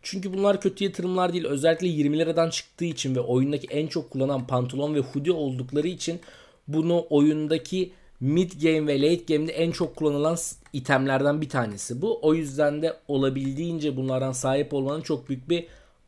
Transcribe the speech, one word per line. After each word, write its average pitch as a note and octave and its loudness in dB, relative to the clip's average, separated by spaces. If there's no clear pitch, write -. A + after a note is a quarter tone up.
Çünkü F#3+ -8
bunlar G3 2
kötü G3 0
yatırımlar F3+ 0
değil. F3 -2
Özellikle E3 2
yirmi D3+ 2
liradan E3 2
çıktığı - -6
için C#3 -2
ve B2+ 2
oyundaki C3 0
en D3+ -2
çok D#3+ -6
kullanan C3+ -2
pantolon C3 0
ve D3 2
hoodie C#3+ -2
oldukları C#3 -2
için E3+ -6
bunu E3 2
oyundaki D3+ 2
mid E3 2
game D#3+ 2
ve C#3 2
late D#3+ 2
game'de D#3 0
en E3 0
çok E3 -4
kullanılan D3+ 0
s-, - -8
itemlerden C#3 2
bir C#3 -4
tanesi A#2 -4
bu. G#3+ -2
O D#3 4
yüzden D3 0
de D#3+ -2
olabildiğince C3+ -2
bunlardan C3 -2
sahip C#3 -2
olmanın C#3 -2
çok C#3+ -4
büyük C3 -6
bir E3+ -2